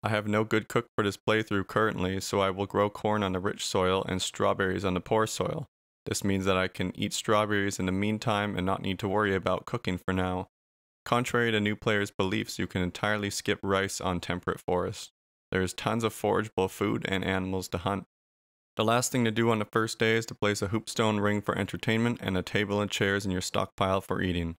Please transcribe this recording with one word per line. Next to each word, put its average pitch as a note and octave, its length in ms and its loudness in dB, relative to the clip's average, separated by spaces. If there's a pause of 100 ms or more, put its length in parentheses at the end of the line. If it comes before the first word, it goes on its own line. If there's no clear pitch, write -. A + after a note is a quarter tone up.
I G#2 60 -2
have G#2+ 180 0
no G#2+ 180 2
good A2 220 0
cook - 200 -2 (100)
for A2 80 0
this G2+ 140 0
playthrough A2 480 0
currently, F#2+ 540 0
so G2+ 200 0
I F#2+ 80 4
will F#2+ 160 -2
grow G2+ 240 2
corn G#2+ 340 0
on F#2+ 100 0
the F#2 60 0
rich - 280 -4
soil F#2 420 2
and F#2 140 -2
strawberries F#2+ 600 0
on F#2 120 0
the F2+ 60 0
poor A2 260 2
soil. - 400 -4 (400)
This - 180 -4
means F#2+ 220 2
that F#2+ 100 4
I F#2 120 2
can - 300 -6
eat G2 140 -2
strawberries G#2 680 2
in F#2+ 60 -2
the F#2 80 0
meantime G#2 640 0
and F2+ 80 -2
not F#2+ 160 0
need F#2+ 200 -4
to G#2 80 -2
worry G2 260 2
about F#2 320 0
cooking - 320 -4
for - 160 -4
now. F2+ 340 -2 (560)
Contrary A#2+ 480 2
to G#2+ 80 2
new G#2 160 0
players' G#2 340 0
beliefs, G2+ 480 -2
you F#2+ 80 -2
can F#2 160 -2
entirely G#2 460 -2
skip - 340 -2
rice G2 380 0
on F2+ 200 0
temperate - 400 -4
forests. F2+ 500 -2 (400)
There F#2 100 0
is F#2 140 -2
tons A2+ 280 -2
of A2 120 -2
forageable G2+ 560 0
food G#2+ 360 -2
and F#2+ 160 -2
animals F#2+ 460 -2
to F#2 100 -6
hunt. G2 260 -4 (720)
The A2 80 0
last A#2 280 2
thing B2 140 2
to A2 40 4
do A2+ 200 2
on A2 80 2
the G#2 80 -2
first A2+ 320 0
day A2+ 180 4
is A2+ 100 0
to - 80 -12
place G#2 280 0
a G2 60 -2
hoopstone G#2+ 520 0
ring G#2 220 2
for - 160 -2
entertainment A2+ 640 0
and F#2 160 0
a F2+ 40 0
table G2+ 380 0
and G#2 100 -2
chairs G2+ 360 0
in F#2+ 60 0
your F2+ 100 -2
stockpile G2 580 0
for F#2 220 -4
eating. E2+ 360 -2